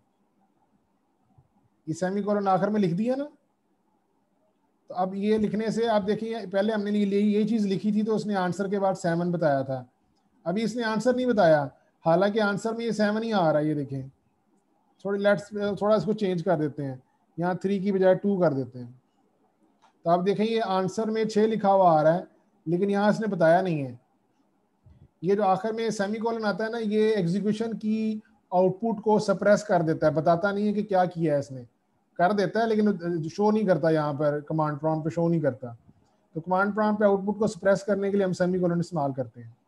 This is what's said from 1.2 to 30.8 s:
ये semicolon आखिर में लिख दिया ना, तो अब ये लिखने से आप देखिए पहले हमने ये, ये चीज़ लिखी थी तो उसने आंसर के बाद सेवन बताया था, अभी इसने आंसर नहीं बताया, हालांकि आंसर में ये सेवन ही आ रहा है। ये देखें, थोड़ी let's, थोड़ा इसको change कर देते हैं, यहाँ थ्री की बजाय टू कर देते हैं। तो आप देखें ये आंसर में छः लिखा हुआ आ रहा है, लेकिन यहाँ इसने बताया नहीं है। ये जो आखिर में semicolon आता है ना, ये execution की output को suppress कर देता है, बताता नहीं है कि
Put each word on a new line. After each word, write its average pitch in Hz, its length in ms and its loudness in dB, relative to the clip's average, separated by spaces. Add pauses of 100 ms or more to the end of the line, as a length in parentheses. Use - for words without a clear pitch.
ये 160 60 -6
semicolon 196 540 -2
आखिर 190 220 2
में 214 100 0
लिख 180 120 2
दिया 220 240 -2
ना, 277 80 -6 (1600)
तो - 60 -16
अब 185 200 -2
ये 214 240 0
लिखने 214 340 -2
से 226 140 0
आप 214 160 2
देखिए 214 440 -4
पहले 196 260 0
हमने 208 180 -2
ये, 202 300 0
ये 208 240 2
चीज़ 208 240 0
लिखी 196 240 0
थी 214 100 0
तो 214 120 0
उसने 208 200 -2
आंसर 185 340 -2
के 202 100 -2
बाद 190 180 0
सेवन 175 360 -2
बताया 151 320 0
था, 127 260 -8 (560)
अभी 185 160 -2
इसने 233 200 -4
आंसर 220 340 0
नहीं 254 100 -2
बताया, 165 440 4 (340)
हालांकि 196 340 2
आंसर 208 360 -2
में 233 100 -8
ये 233 80 -2
सेवन 208 300 0
ही 226 100 -4
आ 180 180 2
रहा 151 120 2
है। 156 60 -2
ये 156 60 -2
देखें, 135 340 -8 (960)
थोड़ी 202 180 -4
let's, 202 280 2 (320)
थोड़ा 214 140 4
इसको 196 160 0
change 185 300 -2
कर 175 140 2
देते 151 260 -2
हैं, 135 200 -8 (360)
यहाँ 175 180 -2
थ्री 196 240 -2
की 196 120 0
बजाय 185 220 4
टू 202 240 0
कर 160 160 4
देते 127 240 -6
हैं। 123 240 -18 (1000)
तो 165 60 0
आप 180 100 4
देखें 196 240 0
ये 226 160 0
आंसर 190 500 -2
में 220 180 -2
छः 214 180 2
लिखा 214 220 0
हुआ 185 300 6
आ 151 40 4
रहा 156 100 6
है, 180 160 -4 (400)
लेकिन 180 220 2
यहाँ 202 200 4
इसने 214 160 0
बताया 170 360 4
नहीं 170 180 -2
है। 123 240 -10 (1200)
ये 196 120 2
जो 214 60 0
आखिर 190 300 0
में 226 180 -4
semicolon 220 540 -4
आता 208 200 -2
है 220 80 -6
ना, 233 60 -6
ये 214 360 0
execution 208 580 -2
की 220 500 -4 (320)
output 185 460 0
को 214 180 2
suppress 202 440 2
कर 180 200 2
देता 160 240 0
है, 151 80 2
बताता 170 380 0
नहीं 202 140 -2
है 208 60 0
कि 208 100 -2